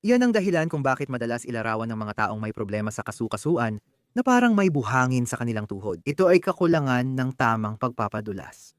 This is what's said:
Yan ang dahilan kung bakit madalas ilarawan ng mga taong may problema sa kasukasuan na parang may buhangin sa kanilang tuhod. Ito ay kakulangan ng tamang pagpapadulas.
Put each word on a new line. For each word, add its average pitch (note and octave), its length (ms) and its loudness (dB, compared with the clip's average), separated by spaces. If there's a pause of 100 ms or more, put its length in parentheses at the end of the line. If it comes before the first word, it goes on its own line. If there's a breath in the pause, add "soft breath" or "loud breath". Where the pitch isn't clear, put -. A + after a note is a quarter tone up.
Yan A#3+ 160 6
ang B3 160 4
dahilan F3 320 2
kung D3+ 160 -2
bakit C3+ 240 0
madalas A#2+ 400 -4
ilarawan A2+ 400 -2
ng A2+ 80 -4
mga G#2+ 320 -4
taong G#2+ 160 -4
may G#2+ 80 -4
problema G#2+ 400 -4
sa - 160 -8
kasukasuan A2+ 720 -2 (320)
na A#3+ 80 -2
parang B3 320 4
may G3+ 160 4
buhangin B2+ 560 2
sa A#2+ 160 -6
kanilang A2+ 240 -2
tuhod. G2 400 -6
Ito D3 240 2
ay F3+ 160 6
kakulangan D3 720 2
ng C3 240 -2
tamang A2 400 0
pagpapadulas. G#2+ 1000 -6